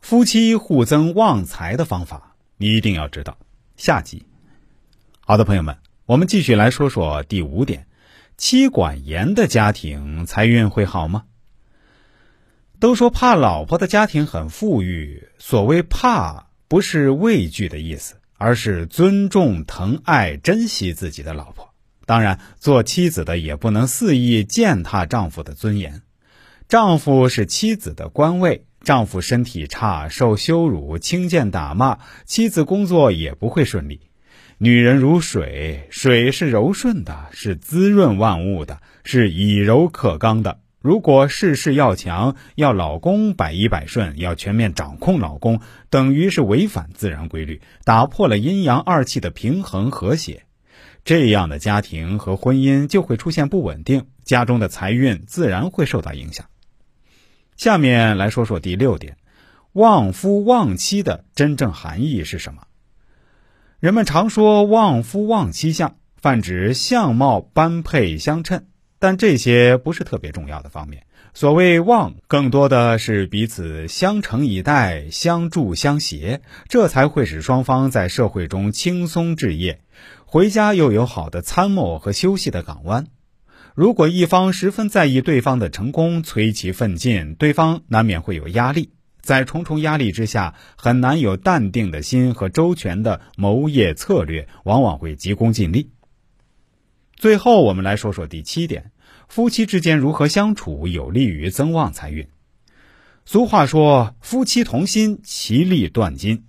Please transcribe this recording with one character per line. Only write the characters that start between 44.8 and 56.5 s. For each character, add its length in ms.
控 220
老 180
公， 240
等 240
于 160
是 100
违 280
反 260
自 160
然 180
规 160
律， 160
打 220
破 220
了 100
阴 240
阳 180
二 240
气 140
的 120
平 340
衡 260
和 240
谐。 300
这 240
样 200
的 100
家 220
庭 380
和 180
婚 200
姻 300
就 160
会 140
出 140
现 180
不 140
稳 220
定， 220
家 200
中 140
的 100
财 220
运 360
自 220
然 220
会 160
受 140
到 140
影 180
响。 140